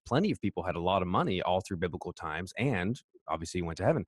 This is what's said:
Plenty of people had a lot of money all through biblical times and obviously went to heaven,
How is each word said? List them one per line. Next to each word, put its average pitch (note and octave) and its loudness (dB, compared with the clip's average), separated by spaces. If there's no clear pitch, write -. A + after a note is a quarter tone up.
Plenty E3+ 2
of - -2
people F#2+ -2
had F2 -2
a E2+ -2
lot F#2 4
of F2+ 0
money G2+ 2
all F#2 2
through F#2+ -6
biblical F2 -4
times E2 -6
and A2 0
obviously E2 -2
went E2 -4
to F#2 -2
heaven, C3+ 2